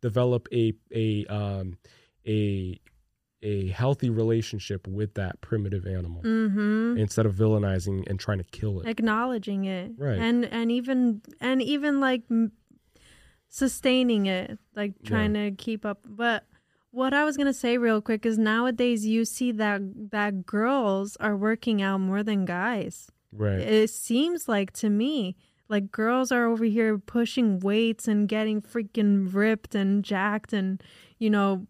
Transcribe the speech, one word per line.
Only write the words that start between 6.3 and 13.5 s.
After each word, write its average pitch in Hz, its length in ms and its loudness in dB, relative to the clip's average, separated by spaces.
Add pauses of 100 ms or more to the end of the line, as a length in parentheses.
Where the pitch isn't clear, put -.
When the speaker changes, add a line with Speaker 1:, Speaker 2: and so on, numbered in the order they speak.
Speaker 1:
instead 156 280 0
of 104 100 0
villainizing 98 720 0
and 98 100 -4
trying 104 200 -4
to 85 60 -6
kill 101 360 -6
it. - 60 -6
Speaker 2:
Acknowledging 220 760 -2
it. 190 320 -6
Speaker 1:
Right. 143 220 -2
Speaker 2:
And, 233 260 2
and 233 260 -2
even, 247 500 0 (180)
and 262 220 2
even, 285 380 0
like, 254 300 2
m-, 226 220 2 (1000)